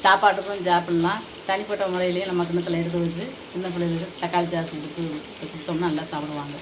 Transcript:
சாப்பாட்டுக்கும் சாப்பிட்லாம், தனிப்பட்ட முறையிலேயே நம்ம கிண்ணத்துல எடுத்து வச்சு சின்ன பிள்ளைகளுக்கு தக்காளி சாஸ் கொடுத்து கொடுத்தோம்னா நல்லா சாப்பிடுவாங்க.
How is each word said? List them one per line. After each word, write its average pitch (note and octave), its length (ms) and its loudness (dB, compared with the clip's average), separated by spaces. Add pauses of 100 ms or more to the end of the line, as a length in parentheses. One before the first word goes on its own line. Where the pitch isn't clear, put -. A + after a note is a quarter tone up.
சாப்பாட்டுக்கும் F#3+ 640 6
சாப்பிட்லாம், F3 540 4 (260)
தனிப்பட்ட G3+ 360 0 (100)
முறையிலேயே F3+ 360 0
நம்ம F3 200 2
கிண்ணத்துல E3+ 320 0
எடுத்து E3+ 220 0
வச்சு E3+ 200 -2 (280)
சின்ன F#3 220 -4
பிள்ளைகளுக்கு E3+ 480 -2
தக்காளி F3 300 0
சாஸ் E3 220 -2
கொடுத்து D3+ 300 -6 (360)
கொடுத்தோம்னா E3 500 -4
நல்லா D#3 220 -2
சாப்பிடுவாங்க. D3 500 -4